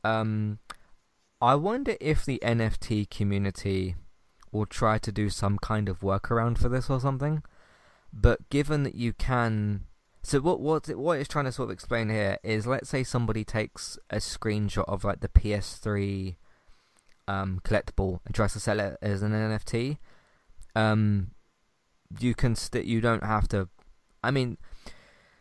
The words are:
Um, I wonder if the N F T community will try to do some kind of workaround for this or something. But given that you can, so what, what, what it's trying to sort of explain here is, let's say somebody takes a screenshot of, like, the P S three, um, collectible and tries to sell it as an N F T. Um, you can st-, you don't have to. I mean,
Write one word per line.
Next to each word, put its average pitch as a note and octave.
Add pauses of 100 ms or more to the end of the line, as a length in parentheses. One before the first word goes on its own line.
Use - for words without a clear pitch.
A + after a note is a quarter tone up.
Um, G#2+ (800)
I B2
wonder A3
if D#3
the C3
N A#2
F A2
T G#2+
community G2 (560)
will G#2+
try A2
to -
do G#2
some G2+
kind G#2+
of F#2
workaround A2+
for -
this B2
or C3
something. C#3 (720)
But A2
given C#3+
that -
you A#2
can, A2 (360)
so C#3
what, D#3+
what, D3+ (100)
what D3
it's C#3
trying C#3
to B2+
sort A#2+
of G2+
explain A2+
here G2+
is, A2
let's C3
say C3
somebody A2+
takes - (120)
a G#2
screenshot G#2
of, G2+
like, G2+
the G2
P -
S -
three, G2 (920)
um, F#2+
collectible F#2+
and -
tries G#2
to G#2+
sell G#2+
it G2
as G2+
an G#2+
N A2
F G#2+
T. C3 (760)
Um, G#2+ (880)
you A#2+
can A#2+
st-, -
you A2+
don't A2+
have G#2+
to. G2 (540)
I A#2+
mean, B2+ (840)